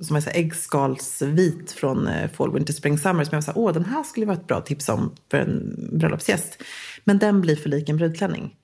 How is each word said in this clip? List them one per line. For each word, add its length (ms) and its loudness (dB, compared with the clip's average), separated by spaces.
som 140 -2
är 60 4
så 80 -4
här 80 -2
äggskalsvit 1300 0
från, 360 0
eh, 240 -2
Fall, 220 -2
Winter, 200 0
Spring, 240 0
Summer, 260 2
som 80 -2
jag 60 0
var 40 0
så 100 -4
här, 60 -2
"Åh, 160 2
den 120 0
här 180 -2
skulle 220 -4
vara 120 0
ett 100 -12
bra 140 0
tips 280 -6
om 260 -2
för 60 2
en 380 -2
bröllopsgäst." 600 0
Men 160 6
den 220 6
blir 140 4
för 140 -4
lik 200 0
en 80 2
brudklänning. 680 -2